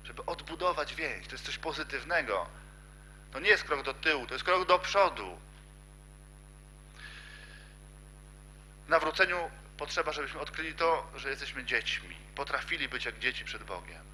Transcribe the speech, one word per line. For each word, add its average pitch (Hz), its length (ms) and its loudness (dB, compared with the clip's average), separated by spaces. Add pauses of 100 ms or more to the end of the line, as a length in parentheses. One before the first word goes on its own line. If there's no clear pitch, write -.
Żeby - 200 -10
odbudować 165 680 0
więź. 139 320 -4
To 127 60 -10
jest 127 120 -8
coś 147 140 -4
pozytywnego. 139 880 0 (880)
To 135 80 -6
nie 185 80 4
jest 196 160 8
krok 143 180 2
do 135 120 -2
tyłu, 143 320 4
to 127 80 -4
jest 131 100 -4
krok 185 240 6
do 180 100 10
przodu. 160 640 4 (3500)
W - 20 -14
nawróceniu 165 600 6 (280)
potrzeba, 151 340 0
żebyśmy 143 280 -4
odkryli 156 340 -4
to, 165 420 4
że 131 140 -4
jesteśmy 131 340 -6
dziećmi. - 520 0 (180)
Potrafili 139 540 -2
być 127 160 -4
jak 117 140 -4
dzieci 123 260 0
przed - 200 -8
Bogiem. 85 380 -8 (120)